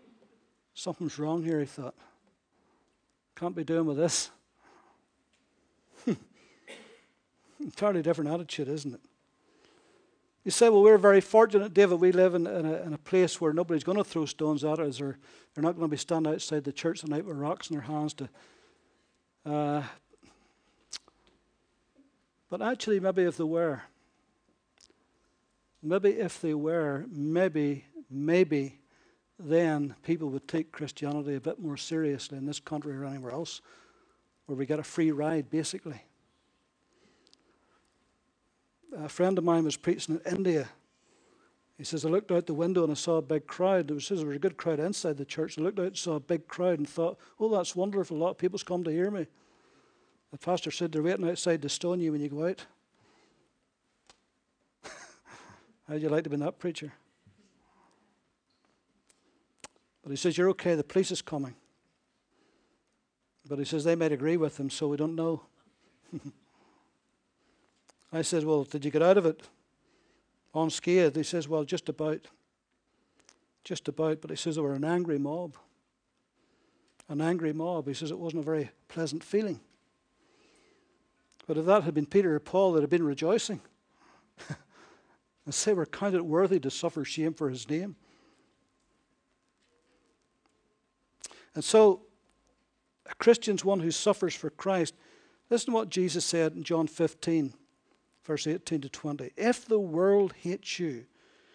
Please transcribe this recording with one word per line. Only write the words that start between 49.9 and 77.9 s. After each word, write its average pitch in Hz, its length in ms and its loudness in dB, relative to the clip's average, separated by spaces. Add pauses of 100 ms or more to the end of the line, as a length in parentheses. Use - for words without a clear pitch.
The 143 60 -16
pastor 170 320 -2
said, 165 220 -4
"They're 156 100 -2
waiting 180 260 0
outside 170 340 0
to 147 60 -6
stone 175 320 -2
you 160 120 0
when 147 80 -2
you 147 80 -4
go 147 180 -4
out." 190 200 -6 (2250)
<laughs> - 80 -18 (1000)
How'd 151 140 -4
you 156 60 0
like 156 160 2
to 151 60 -6
be 143 60 -2
that 147 220 -4
preacher? - 340 -8 (3000)
But - 80 -14
he 139 60 -6
says, 160 200 0
"You're 185 140 4
okay, 175 240 0
the 147 100 0
police - 260 0
is 180 120 -6
coming." 139 320 -6 (1900)
But 139 100 -4
he 143 60 -2
says, 147 200 -2
"They 165 100 4
might 165 180 2
agree 147 240 0
with 156 220 0
him, 139 100 -4
so 147 200 -4
we 147 80 -2
don't 156 180 -2
know." 165 280 -2 (680)
<laughs> 165 60 -10 (1900)
I 160 100 -2
said, 160 220 0
"Well, 151 200 2
did 143 200 -8
you 147 60 -2
get 151 120 2
out 185 140 8
of 190 80 4
it 160 240 0 (1080)
unscathed?" 160 600 2
He 160 60 0
says, 151 260 -4
"Well, 156 160 0
just 160 240 -6
about. 156 380 -4 (1400)
Just - 240 -6
about." 156 320 -2
But 156 100 -14
he 156 60 -6
says, 160 200 -4
"They 160 60 -2
were 139 120 0
an 139 100 -2
angry 170 340 0
mob." 147 380 -6 (1500)
An 151 140 -4
angry 165 320 0
mob. 160 320 -4
He 139 80 -6